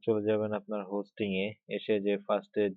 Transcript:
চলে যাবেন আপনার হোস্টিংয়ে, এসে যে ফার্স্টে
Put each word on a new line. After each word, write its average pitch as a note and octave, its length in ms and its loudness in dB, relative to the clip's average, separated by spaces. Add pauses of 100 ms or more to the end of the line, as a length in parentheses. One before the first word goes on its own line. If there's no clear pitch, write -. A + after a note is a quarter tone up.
চলে G#2+ 240 4
যাবেন G#2+ 300 2
আপনার G2+ 220 -6 (100)
হোস্টিংয়ে, G2+ 560 -2 (280)
এসে G#2+ 200 0 (100)
যে G2+ 80 4 (120)
ফার্স্টে G#2 380 0 (140)